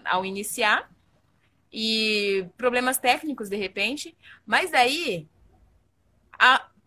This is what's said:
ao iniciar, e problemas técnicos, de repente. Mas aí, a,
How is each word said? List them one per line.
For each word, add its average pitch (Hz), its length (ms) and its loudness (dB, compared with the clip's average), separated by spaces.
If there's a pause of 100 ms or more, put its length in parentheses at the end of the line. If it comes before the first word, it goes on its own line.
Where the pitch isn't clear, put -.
ao 185 180 0
iniciar, 208 640 -2 (840)
e 214 720 0 (120)
problemas 254 400 0
técnicos, 262 520 -2
de 196 60 -4
repente. 214 600 -6 (300)
Mas 320 280 0
aí, 254 540 2 (1080)
a, 247 300 4 (200)